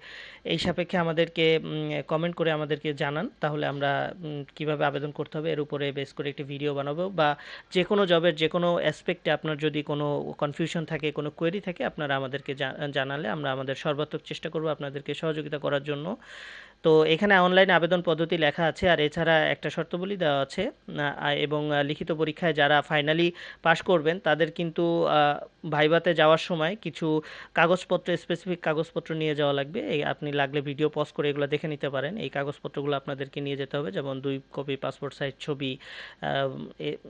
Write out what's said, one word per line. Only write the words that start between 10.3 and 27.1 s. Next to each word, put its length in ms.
কনফিউশন 460
থাকে, 280
কোনো 180
কোয়েরি 300
থাকে, 240
আপনারা 320
আমাদেরকে 380
জা-, 380
জানালে 360
আমরা 240
আমাদের 220
সর্বাত্মক 500
চেষ্টা 240
করব 180
আপনাদেরকে 480
সহযোগিতা 440
করার 260
জন্য। 320
তো 220
এখানে 340
অনলাইন 320
আবেদন 320
পদ্ধতি 360
লেখা 260
আছে, 260
আর 100
এছাড়া 460
একটা 240
শর্তাবলী 460
দেওয়া 240
আছে, 300
আহ, 580
এবং, 440
আহ, 100
লিখিত 300
পরীক্ষায় 400
যারা 380
finally 400
পাস 200
করবেন, 380
তাদের 300
কিন্তু, 560
আহ, 640
ভাইভাতে 440
যাওয়ার 240
সময় 380
কিছু 440